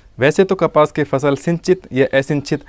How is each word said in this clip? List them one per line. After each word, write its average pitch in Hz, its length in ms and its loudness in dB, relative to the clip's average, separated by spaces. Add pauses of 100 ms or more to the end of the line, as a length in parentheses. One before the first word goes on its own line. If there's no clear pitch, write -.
(180)
वैसे 151 260 2
तो 190 100 -2
कपास 151 380 2
की 151 120 -2
फसल 139 320 -2
सिंचित 170 460 -2 (100)
या 135 260 0
असिंचित 139 500 -4